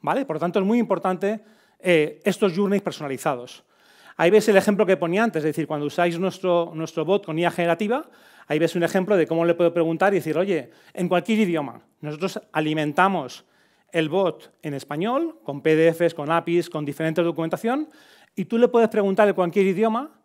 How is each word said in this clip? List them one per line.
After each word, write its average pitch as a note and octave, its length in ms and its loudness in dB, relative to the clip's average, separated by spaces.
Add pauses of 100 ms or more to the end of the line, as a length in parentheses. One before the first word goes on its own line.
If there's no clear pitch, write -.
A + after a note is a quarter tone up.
¿vale? A3+ 260 -2
Por D#3+ 100 -4
lo D3+ 40 -4
tanto, F#3 180 0
es F#3+ 80 2
muy A#3 140 4
importante, F#3+ 600 -2 (380)
eh, E3 460 2
estos G3 280 2
journeys G3 300 0
personalizados. C3+ 800 -6 (540)
Ahí - 140 4
ves G#3+ 180 4
el G#3 80 6
ejemplo G3 300 4
que F#3 100 4
ponía F3 260 0
antes, A3+ 180 0
es D3+ 100 0
decir, D3 180 -4
cuando D3 180 -4
usáis E3+ 320 0
nuestro, F3 560 -2
nuestro D#3+ 300 -6
bot G3+ 200 0
con D#3+ 140 -6
I F3 60 0
A E3+ 60 2
generativa, F3+ 580 -2 (400)
ahí D3+ 100 0
ves E3 160 0
un F3 80 0
ejemplo F#3+ 320 0
de E3 120 4
cómo E3 180 0
le E3+ 80 2
puedo E3+ 220 2
preguntar E3+ 400 2
y - 20 2
decir, D#3 220 -2
"Oye, F3 320 -2 (240)
en F#3 120 -4
cualquier F3+ 340 0
idioma". D3+ 420 -2 (180)
Nosotros D3+ 400 -8 (120)
alimentamos D#3 920 0 (480)
el D#3+ 160 0
bot E3+ 540 -4
en D3+ 100 -8
español, A3 680 -6
con C#3+ 180 -8
P D#3 160 2
D E3 160 4
Fs, E3 220 0
con D3 160 -6
apis, E3 400 0
con D3+ 160 -6
diferentes D#3+ 360 -2
documentación, E3+ 680 -4 (440)
y F#3+ 120 -6
tú A#3 100 -2
le A#3+ 120 6
puedes A#3 200 4
preguntar G#3 400 2
en F#3+ 60 2
cualquier F#3 320 0
idioma A3 460 -2 (120)